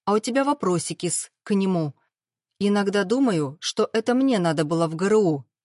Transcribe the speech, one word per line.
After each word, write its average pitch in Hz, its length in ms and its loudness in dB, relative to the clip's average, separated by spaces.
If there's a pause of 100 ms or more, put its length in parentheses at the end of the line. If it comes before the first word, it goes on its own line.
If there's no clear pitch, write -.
а 202 80 2
у 214 60 4
тебя 247 260 0
вопросики 180 640 -2
с, - 200 -6 (140)
к 214 100 -2
нему. 185 400 0 (680)
Иногда 202 440 0
думаю, 180 560 0
что - 320 -2
это 226 220 0
мне 254 260 2
надо 160 240 0
было 165 240 0
в 160 80 -6
Г 175 100 -2
Р 208 100 2
У, 160 280 2 (220)